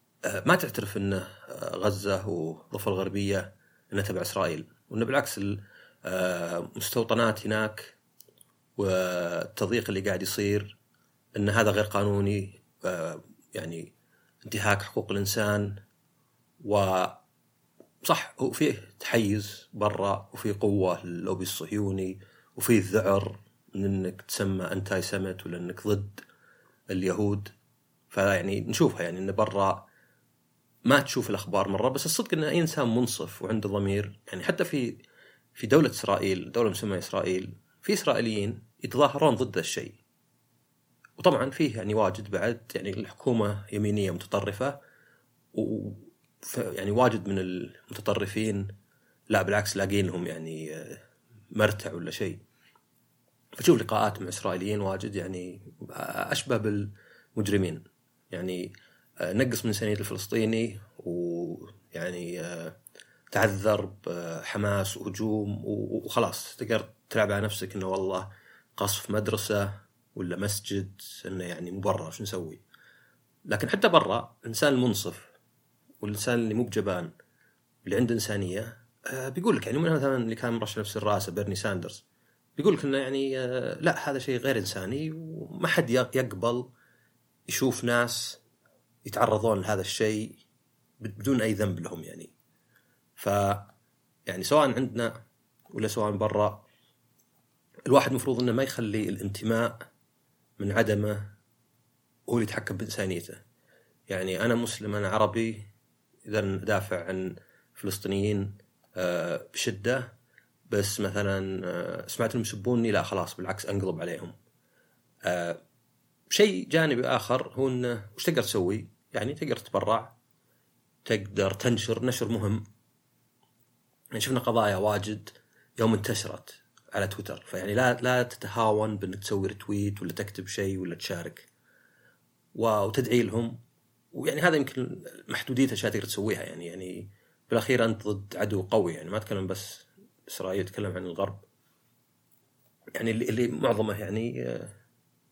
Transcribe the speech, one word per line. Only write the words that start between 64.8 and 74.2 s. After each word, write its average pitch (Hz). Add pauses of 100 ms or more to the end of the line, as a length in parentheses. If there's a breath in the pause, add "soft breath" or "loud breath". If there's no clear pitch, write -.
وهجوم 104
و-، 107
وخلاص -
تقدر 110 (180)
تلعب 104
على 101
نفسك 101
إنه 95
والله 95 (480 loud breath)
قصف -
مدرسة 104 (340)
ولا 87
مسجد، 98 (260)
إنه 92
يعني 87
مو 98
برا، 98
شو 113
نسوي؟ 92 (840 soft breath)
لكن -
حتى 202
برا 120